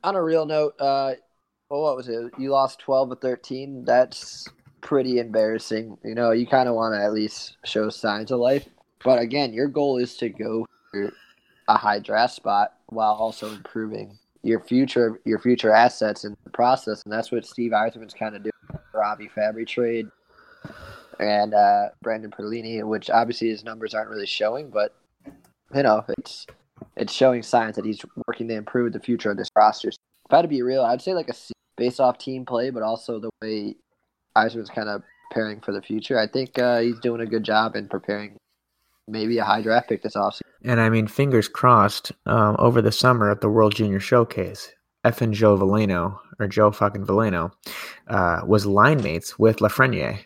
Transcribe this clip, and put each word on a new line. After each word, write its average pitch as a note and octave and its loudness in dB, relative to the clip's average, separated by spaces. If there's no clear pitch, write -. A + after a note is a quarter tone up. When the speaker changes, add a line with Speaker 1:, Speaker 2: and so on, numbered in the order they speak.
Speaker 1:
On G3 -2
a F#3 0
real D#3+ 0
note, D3+ -2
uh, C#3 0
well, C#3+ -4
what D3 0
was B2+ -12
it? A#2 -8
You C3+ -6
lost C3+ 0
twelve C3 0
of B2+ -12
thirteen. C3 -8
That's - 0
pretty B2+ 0
embarrassing. A2 -2
You A2 -10
know, A#2 2
you A#2+ 2
kinda B2+ 2
wanna A2+ 0
at G#2 2
least - -6
show G#2+ -2
signs G#2+ -6
of B2 -2
life. C3+ 0
But B2+ 6
again, A#2+ -2
your B2+ -2
goal C#3+ -2
is B2 -4
to A#2+ -4
go A2 -6
for G2+ -6
a A2 4
high G#2 2
draft A2 0
spot G#2 -2
while A2 0
also A2 -6
improving G#2+ -10
your A2+ 2
future, B2 0
your A2 0
future A#2+ 2
assets A2 2
in G#2 -12
the - -20
process. B2 0
And G#2 -12
that's A2+ -6
what A#2 -4
Steve A#2+ -6
Yzerman's A2 -2
kinda G#2 -8
doing G#2+ -10
with - -14
the A2 -6
Robbie G#2 -4
Fabry A2 -4
trade A#2 -2
and, G#2 0
uh, G2+ 4
Brandon A2 -6
Perlini, A2 -8
which G#2+ -4
obviously A#2 0
his G#2+ -6
numbers A2 -12
aren't G#2+ -6
really G#2 -10
showing, A#2+ -4
but, G#2 -2
you C#3 2
know, A2 4
it's, - -16
it's A2 -6
showing B2+ 4
signs A2 0
that A2+ -6
he's G#2+ -4
working A2+ -8
to A2+ -4
improve A2+ -2
the A2+ -8
future A#2 -2
of G2+ -2
this G#2 -6
roster. G#2+ 4
If - -10
I - 6
had E3+ 6
to E3+ -2
be C#3 -2
real, C3 0
I'd B2 0
say, F#3 -4
like, E3 -4
a B2 -10
C - -20
based B2 -2
off B2 2
team C3 -10
play, B2 -2
but A#2+ -6
also A2+ -6
the A2 -10
way G#2+ -6
Yzerman's A2 0
kinda G#2 -6
preparing G#2+ -4
for - -8
the G2 -6
future. A2 -4
I A2 2
think, B2+ -6
uh, B2 2
he's A#2 -2
doing A#2 -2
a A2+ -6
good A2 -2
job A2 0
in G2+ -8
preparing G2+ -8
maybe A2 -2
a A2 -2
high G#2+ 2
draft A2+ 2
pick G#2 -2
this G#2+ -8
offseason. G#2 -2
Speaker 2:
And, A#2+ 2
I A2+ 4
mean, A2+ 2
fingers B2+ 2
crossed, A2+ 4
um, A2 2
over A#2+ 4
the A2 2
summer A#2 4
at G#2 0
the A2 0
World G#2+ 4
Junior G2+ 0
Showcase, G2+ 0
effing A#2 0
Joe G#2 6
Veleno, G2 0
or G#2 -2
Joe G#2 4
fucking G2+ -2
Veleno, G2 0
uh, F2 2
was G2+ 4
line A2 4
mates - -6
with A2 4
Lafreniere. G2+ 0